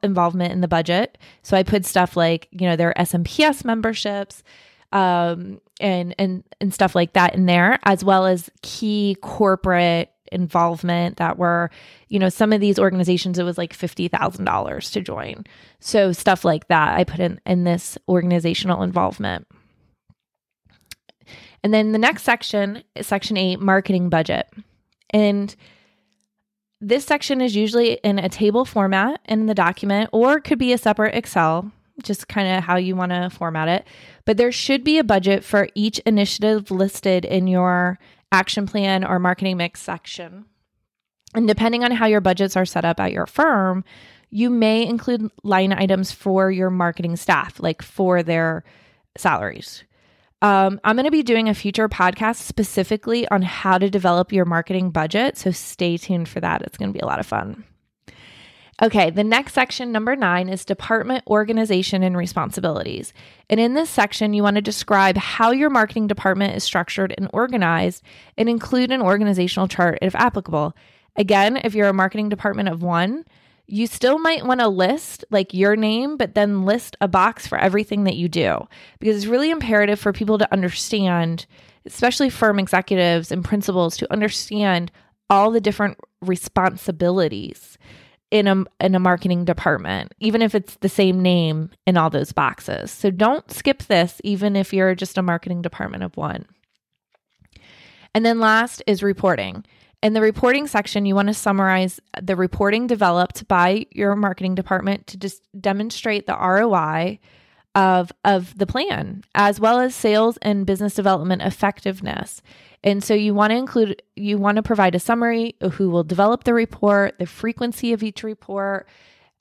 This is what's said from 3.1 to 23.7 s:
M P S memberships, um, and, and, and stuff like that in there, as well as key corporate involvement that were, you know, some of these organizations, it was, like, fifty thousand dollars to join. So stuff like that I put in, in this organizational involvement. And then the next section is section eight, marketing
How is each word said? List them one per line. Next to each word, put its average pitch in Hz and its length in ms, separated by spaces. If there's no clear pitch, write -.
M 175 100
P - 180
S 294 220
memberships, 214 800
um, 180 680
and, 180 360
and, 190 280
and 196 120
stuff - 220
like 170 200
that 180 200
in 185 120
there, 180 360
as 190 220
well 190 200
as 185 240
key 208 580
corporate 175 880
involvement 175 840
that 165 220
were, 170 320
you 202 120
know, 190 80
some 214 240
of 214 80
these 202 180
organizations, 180 600
it 180 40
was, 175 160
like, 170 160
fifty 175 320
thousand 180 380
dollars - 480
to 208 80
join. - 440
So 196 320
stuff 185 320
like 160 240
that 156 280
I 180 60
put 165 160
in, 180 260
in 180 200
this 175 340
organizational 175 720
involvement. 104 640
And 214 100
then 214 160
the 214 80
next 220 240
section 208 640
is - 140
section 202 280
eight, 185 240
marketing 190 480